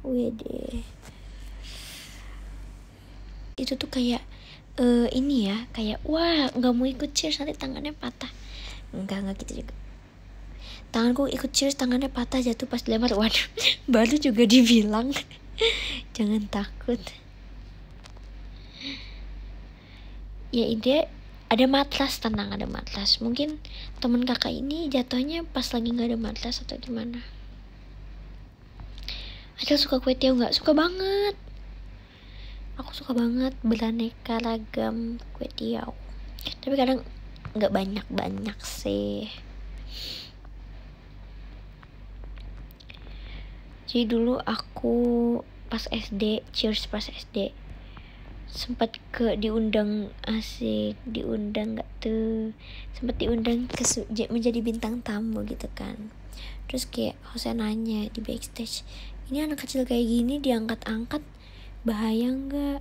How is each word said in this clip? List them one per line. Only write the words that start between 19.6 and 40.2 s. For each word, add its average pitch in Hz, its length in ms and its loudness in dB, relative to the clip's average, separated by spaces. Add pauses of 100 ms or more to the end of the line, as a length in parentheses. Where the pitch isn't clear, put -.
Ya, 233 160 4
ide 240 400 4 (480)
ada 262 160 8
matras, 277 480 4
tenang, 208 320 0
ada 202 160 -4
matras. - 560 0
Mungkin 285 400 0 (400)
temen 247 240 4
kakak 240 240 2
ini 294 400 -2
jatuhnya 269 560 0
pas - 240 -2
lagi 233 240 0
nggak 233 160 2
ada 226 80 2
matras 226 400 -4
atau - 240 -8
gimana. 240 400 -6 (2500)
Acil 294 160 6
suka 254 240 4
kue 254 160 2
tiaw 262 160 6
nggak? 240 160 4
Suka - 240 4
banget. 381 640 4 (1400)
Aku - 160 -10
suka - 240 -4
banget 240 480 4
beraneka 226 800 2
ragam 226 800 -2 (160)
kue - 80 -4
tiaw. - 480 -4 (640)
Tapi 269 160 0
kadang 262 320 4 (480)
nggak 214 160 4
banyak-banyak 196 880 0
sih. 101 720 -2 (4000)